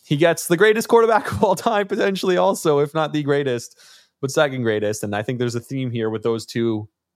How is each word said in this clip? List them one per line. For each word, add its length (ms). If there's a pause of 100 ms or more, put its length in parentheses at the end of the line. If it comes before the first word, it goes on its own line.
he 120
gets 300
the 100
greatest 320
quarterback 420
<laughs> 0
of 100
all 140
time, 320
potentially 480
also, 440
if 140
not 200
the 100
greatest, 560 (400)
but 120
second 320
greatest. 380
And 140
I 80
think 160
there's 160
a 60
theme 300
here 180
with 140
those 220
two 440 (260)